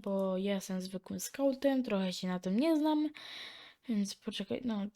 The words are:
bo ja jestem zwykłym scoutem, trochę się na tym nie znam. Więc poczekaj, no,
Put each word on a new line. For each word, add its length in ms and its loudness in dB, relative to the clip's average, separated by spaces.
bo 360 0
ja 160 0
jestem 260 -2
zwykłym 400 -6
scoutem, 640 2
trochę 300 0
się 160 -4
na 120 -2
tym 200 2
nie 160 6
znam. 340 2
Więc 260 0
poczekaj, 500 -6
no, 320 -2